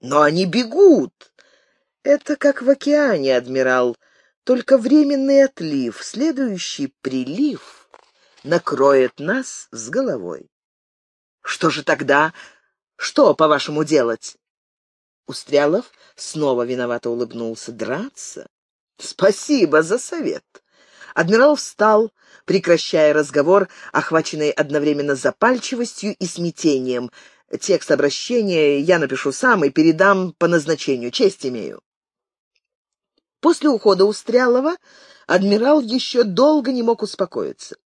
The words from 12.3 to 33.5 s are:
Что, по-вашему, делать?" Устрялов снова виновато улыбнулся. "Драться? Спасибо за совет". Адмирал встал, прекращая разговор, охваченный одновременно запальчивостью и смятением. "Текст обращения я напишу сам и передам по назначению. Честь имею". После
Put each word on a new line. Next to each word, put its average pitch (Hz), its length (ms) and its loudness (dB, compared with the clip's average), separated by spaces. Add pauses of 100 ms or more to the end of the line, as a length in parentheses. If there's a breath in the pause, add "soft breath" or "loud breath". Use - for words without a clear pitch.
Что, 247 400 2
по-вашему, 151 480 0
делать?" 135 540 -2 (880)
Устрялов 147 640 -2 (240 soft breath)
снова 139 500 -4
виновато 120 460 -6
улыбнулся. 117 640 -8
"Драться? 120 760 -12 (500)
Спасибо 190 840 2
за 180 160 -2
совет". - 460 -8 (680 loud breath)
Адмирал 226 420 2
встал, 214 560 0 (320 soft breath)
прекращая 165 680 2
разговор, 151 560 2 (240 loud breath)
охваченный 156 580 -2
одновременно 143 680 -2
запальчивостью 220 1000 -4
и 190 100 -8
смятением. 135 840 -2 (500 soft breath)
"Текст - 300 -2
обращения 151 880 0
я 165 220 2
напишу 135 320 -4
сам 220 320 0
и 135 60 2
передам 175 680 2
по 170 80 0
назначению. 143 640 -2
Честь 196 360 -2
имею". 90 340 -10 (1600)
После 311 280 2